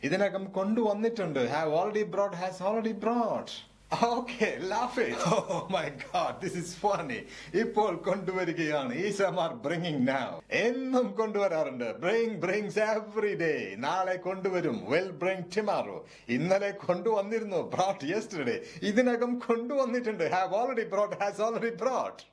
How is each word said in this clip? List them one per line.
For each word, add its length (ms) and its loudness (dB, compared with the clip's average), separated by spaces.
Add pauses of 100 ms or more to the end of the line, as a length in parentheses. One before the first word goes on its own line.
ഇതിനകം 360 0 (140)
കൊണ്ടുവന്നിട്ടുണ്ട്. 840 0 (140)
Have 220 0
already 260 0 (100)
brought, 200 0 (100)
has 140 -6 (100)
already 260 0 (120)
brought. 440 0 (560)
Okay, 440 0 (200)
laugh 320 -2
it. 180 -2
<laughs> 140 4
Oh 260 -2 (140)
my 120 0 (140)
God, 400 -2
this 200 -4
is 60 -8 (140)
funny. 400 0 (400)
ഇപ്പോൾ 320 2 (140)
കൊണ്ടുവരികയാണ്. 840 0 (140)
Is 140 -2 (100)
M 160 -2
R 80 -2 (100)
bringing 340 0 (120)
now? 180 2 (380)
എന്നും 400 2 (140)
കൊണ്ടുവരാറുണ്ട്. 680 0 (160)
Bring 260 4 (140)
brings 320 0 (180)
every 400 0 (100)
day. 180 2 (240)
നാളെ 300 2 (120)
കൊണ്ടുവരും. 480 0 (160)
Will 180 4 (140)
bring 160 2 (160)
tomorrow. 420 0 (380)
ഇന്നലെ 340 2 (140)
കൊണ്ടുവന്നിരുന്നു. 760 0 (140)
Brought 360 0
yesterday. 480 -2 (300)
ഇതിനകം 420 4 (160)
കൊണ്ടുവന്നിട്ടുണ്ട്. 760 0 (100)
Have 240 2
already 320 0
brought, 320 0
has 220 -2
already 280 0 (100)
brought. 380 -2 (120)